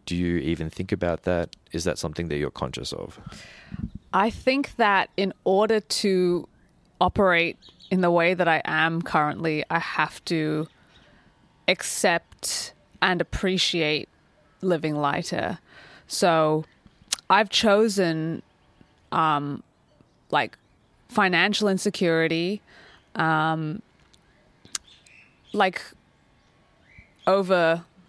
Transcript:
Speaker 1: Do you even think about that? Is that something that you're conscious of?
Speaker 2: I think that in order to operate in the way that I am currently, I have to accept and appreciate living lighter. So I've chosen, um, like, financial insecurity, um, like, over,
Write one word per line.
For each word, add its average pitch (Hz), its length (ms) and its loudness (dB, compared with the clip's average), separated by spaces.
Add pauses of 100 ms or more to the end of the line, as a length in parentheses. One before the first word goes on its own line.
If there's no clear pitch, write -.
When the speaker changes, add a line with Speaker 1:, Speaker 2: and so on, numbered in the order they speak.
Speaker 1:
Do 87 80 -6
you 87 220 0
even 80 340 -4
think - 220 -8
about 85 320 -2
that? 87 320 -2 (160)
Is 85 120 -4
that 85 140 -2
something 85 300 -6
that 73 80 -4
you're 71 160 -4
conscious - 400 -8
of? - 260 -12 (920)
Speaker 2:
I 214 180 2
think - 460 -2
that 202 400 2
in 190 160 -2 (100)
order 208 380 2
to 180 640 0 (540)
operate 180 580 2 (320)
in 185 120 2
the 175 80 4
way 175 240 4
that 170 120 0
I 160 180 2
am 165 380 0
currently, 151 680 -2
I 165 120 0
have - 460 -4
to 156 420 -2 (1000)
accept - 1080 -2 (280)
and 180 200 2
appreciate 170 880 -2 (520)
living 160 340 -2
lighter. 147 640 -2 (480)
So 156 580 2 (640)
I've 202 180 4
chosen, 190 960 2 (680)
um, 147 520 -2 (680)
like, 135 280 -2 (500)
financial 196 600 2
insecurity, 170 920 0 (540)
um, 160 680 -2 (1700)
like, 190 300 0 (1400)
over, 180 580 2 (240)